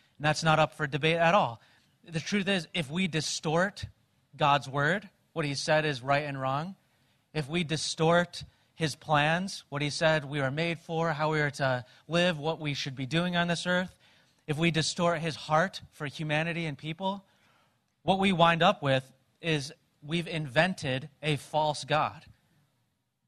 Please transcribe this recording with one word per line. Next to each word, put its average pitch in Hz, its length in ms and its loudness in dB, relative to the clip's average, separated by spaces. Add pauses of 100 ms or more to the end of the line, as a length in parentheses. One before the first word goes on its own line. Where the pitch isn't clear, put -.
(180)
and 143 80 -4
that's 151 180 0
not 156 160 4
up 156 160 2
for 151 120 -4
debate 151 300 0
at 170 180 6
all. 135 260 0 (480)
The 160 100 -6
truth 196 280 -2
is, 190 260 0
if 156 160 -4
we 180 180 -2
distort 160 800 -2 (500)
God's 143 320 2
word, 151 420 -2 (240)
what 160 120 -4
he 143 80 -4
said 156 320 2
is 139 160 -2
right 143 240 0
and 139 140 -6
wrong, 143 360 -4 (580)
if 151 140 -4
we 175 160 -2
distort 160 800 0 (380)
his 156 140 -2
plans, 156 720 0
what 143 140 -4
he 147 80 -2
said 156 340 2
we 143 140 -4
are 135 100 0
made 165 300 -2
for, 165 340 -2
how 156 180 0
we 156 80 2
are 147 120 2
to 131 340 -2 (220)
live, 170 320 2
what 156 200 -4
we 147 140 -4
should 135 220 -6
be 131 100 -6
doing 175 300 0
on 175 120 2
this 170 200 -2
earth, 180 280 -2 (520)
if 147 100 -2
we 170 140 2
distort 165 480 0
his 160 160 -4
heart 160 460 0 (100)
for 151 160 -10
humanity 160 580 -4
and 147 100 -6
people, 190 480 -6 (760)
what 190 160 2
we 196 140 4
wind 165 320 6
up 196 180 4
with 135 220 2 (360)
is 156 320 -2 (320)
we've 165 240 -4
invented 156 840 0 (120)
a 151 140 0
false 151 480 -2
god. 135 420 -2 (1040)